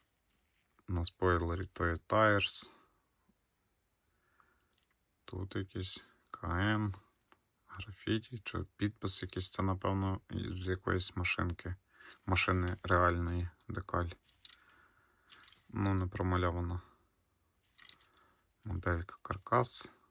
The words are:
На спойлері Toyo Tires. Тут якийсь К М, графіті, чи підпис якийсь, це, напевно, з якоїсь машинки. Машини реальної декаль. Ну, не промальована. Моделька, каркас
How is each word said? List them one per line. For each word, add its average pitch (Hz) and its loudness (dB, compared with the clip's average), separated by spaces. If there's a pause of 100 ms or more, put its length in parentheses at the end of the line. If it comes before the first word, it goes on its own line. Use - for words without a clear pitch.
(880)
На 87 2
спойлері 87 2
Toyo 85 0
Tires. 104 4 (2500)
Тут 92 -8
якийсь 92 -6 (260)
К - -10
М, 101 0 (720)
графіті, 107 -6
чи - -6 (180)
підпис - -2
якийсь, - -4
це, - -2
напевно, 95 0 (100)
з 92 -4
якоїсь 90 0
машинки. 87 -2 (500)
Машини 90 2
реальної 87 4 (180)
декаль. 87 -2 (1600)
Ну, 98 2
не 92 2
промальована. 87 0 (1800)
Моделька, 87 -2
каркас - -2 (200)